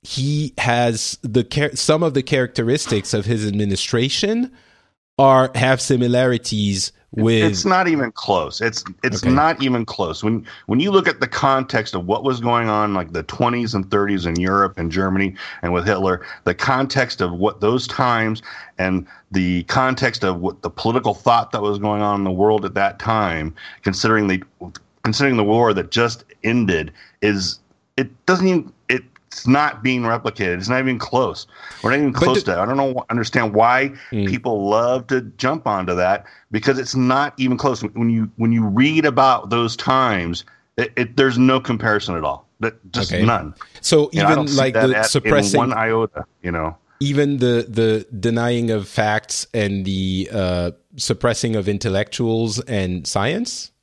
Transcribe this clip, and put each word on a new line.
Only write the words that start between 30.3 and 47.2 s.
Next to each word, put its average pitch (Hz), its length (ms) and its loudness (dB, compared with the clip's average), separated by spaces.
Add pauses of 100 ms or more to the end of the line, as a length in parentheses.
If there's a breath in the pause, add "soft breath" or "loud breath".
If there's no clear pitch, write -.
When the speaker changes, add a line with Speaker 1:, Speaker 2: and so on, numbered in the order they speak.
Speaker 2:
It's 92 100 -6
not 127 120 0
even 131 180 -2
close. 120 480 -2 (360 loud breath)
We're 107 80 2
not 135 80 2
even 147 140 2
Speaker 1:
But - 100 0
Speaker 2:
close 127 160 4
Speaker 1:
the - 80 -4
Speaker 2:
to 98 40 -2
that. 87 80 0
I 95 80 0
don't 127 100 -2
know, 135 340 -2
understand 117 440 0
why 123 380 4 (180 loud breath)
Speaker 1:
Mm. 104 180 -2
Speaker 2:
people 107 400 -2
love 120 380 2
to 131 140 0 (180)
jump 139 300 -2
onto 92 260 -2
that, 90 320 0 (240 loud breath)
because 127 300 0
it's 123 160 -6
not 131 420 2
even 127 180 0
close. 127 240 -2
When 117 300 -2
you, 113 180 0 (100)
when 113 120 0
you 117 140 2
read 139 400 2
about 131 460 2
those 117 260 0
times, 104 680 0 (320 soft breath)
it, 120 200 -2
it, 123 200 -4
there's 135 220 2
no 131 220 4
comparison 107 560 -2
at 78 80 -6
all. - 240 -6 (100)
That, 113 160 -4 (160)
just 92 220 -4
Speaker 1:
Okay. 90 120 0
Speaker 2:
none. 90 300 0 (260 loud breath)
Speaker 1:
So 151 320 2
Speaker 2:
You 156 100 0
know, - 40 2
I 156 60 6
Speaker 1:
even, 151 60 4
Speaker 2:
don't 147 100 -2
see 139 80 0
Speaker 1:
like, 135 180 2
Speaker 2:
that 110 140 4
Speaker 1:
the 127 80 2
Speaker 2:
at, 110 80 2
in - 60 0
Speaker 1:
suppressing 110 480 2
Speaker 2:
one 123 160 2
iota, 113 500 -2 (180)
you 90 80 -4
know. 80 260 -4 (220 soft breath)
Speaker 1:
Even 143 400 0